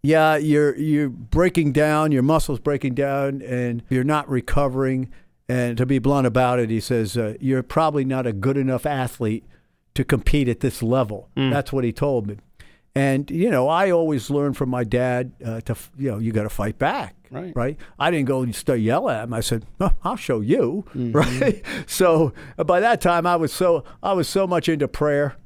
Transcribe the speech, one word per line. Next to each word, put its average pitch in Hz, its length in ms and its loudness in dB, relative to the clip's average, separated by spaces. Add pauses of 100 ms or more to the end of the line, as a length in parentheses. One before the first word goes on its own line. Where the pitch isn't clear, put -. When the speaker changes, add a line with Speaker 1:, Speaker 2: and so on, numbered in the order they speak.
Speaker 1:
"Yeah, 156 360 4
you're, 147 400 4
you're 147 320 0
breaking 156 640 0
down, 151 400 2
your 127 100 2
muscle's 147 380 2
breaking 139 340 -2
down, 139 480 -2
and 120 480 -4
you're 127 140 2
not 151 260 0
recovering." 131 800 0 (400)
And 120 280 0
to 127 60 2
be 131 140 2
blunt 135 300 2
about 123 320 2
it, 110 100 0
he 113 100 0
says, 113 380 -2
uh, 107 220 -4
"You're 131 220 0
probably 147 440 0
not 131 200 -2
a 113 60 -2
good 131 240 0
enough 131 300 0
athlete 123 580 -4 (500)
to 139 100 -2
compete 139 440 2
at 117 120 -2
this 123 220 -2
level." 113 540 -2
Speaker 2:
Mm. 135 160 2
Speaker 1:
That's 143 220 -2
what 131 100 0
he 113 80 0
told 131 340 0
me. 101 120 -10 (540)
And, 139 380 0
you 190 200 0
know, 131 180 2
I 180 240 2
always 156 380 0
learned 143 260 0
from 131 120 -2
my 123 140 -2
dad, 123 480 0 (140)
uh, 113 160 -6
to, 117 120 -10
f-, - 240 -10
you 135 140 -4
know, 101 80 -4
you 113 140 -2
gotta 107 180 -2
fight 107 260 -6
back, 165 380 -2 (160)
Speaker 2:
Right. 175 240 -12
Speaker 1:
right? 127 220 -2 (240)
I 156 100 2
didn't 147 160 0
go 131 160 0
and 120 100 -2
start 123 280 0
yelling 135 340 0
at 110 100 -6
him. 120 100 -8
I 113 60 -2
said, 113 240 -4 (160)
"Huh, 190 100 2 (120)
I'll 175 140 -4
show 117 240 -2
you," 151 440 0 (100)
Speaker 2:
Mm-hmm. 123 180 -4
Speaker 1:
<laughs> 123 280 2
right? 262 240 0 (220)
So, 165 460 2 (260)
uh, 165 60 0
by 180 160 4
that 226 200 2
time, 170 280 2
I 175 80 2
was 165 160 0
so, 170 320 2 (180)
I 196 100 0
was 175 160 0
so 196 180 0
much 175 220 0
into 147 200 0
prayer 143 580 -2